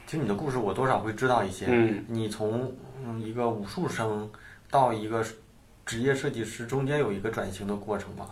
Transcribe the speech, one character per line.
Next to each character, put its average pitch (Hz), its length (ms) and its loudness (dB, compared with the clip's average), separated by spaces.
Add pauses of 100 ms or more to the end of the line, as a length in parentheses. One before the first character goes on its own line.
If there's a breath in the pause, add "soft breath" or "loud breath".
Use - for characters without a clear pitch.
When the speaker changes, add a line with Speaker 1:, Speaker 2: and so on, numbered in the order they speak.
Speaker 1:
其 - 80 -6
实 156 80 0
你 110 60 0
的 101 40 4
故 147 160 -2
事 127 80 0
我 104 160 2
多 131 140 2
少 120 120 6
会 107 120 -4
知 117 160 0
道 117 160 6
一 98 80 -2
些。 - 160 -6
Speaker 2:
嗯。 113 400 6
Speaker 1:
你 113 220 -2
从 113 440 -2 (300)
嗯， 113 180 -6
一 110 120 -6
个 120 160 2
武 202 160 -4
术 175 220 -2
生 107 420 -2 (400 loud breath)
到 131 240 6
一 107 140 -4
个 110 160 0 (640)
职 117 140 -6
业 135 140 4
设 135 160 0
计 113 140 -4
师 107 220 -8
中 135 200 0
间 147 140 0
有 120 120 2
一 98 80 -2
个 104 100 -2
转 98 220 -4
型 98 160 -6
的 101 80 0
过 101 220 -4
程 95 180 -8
嘛。 101 160 -10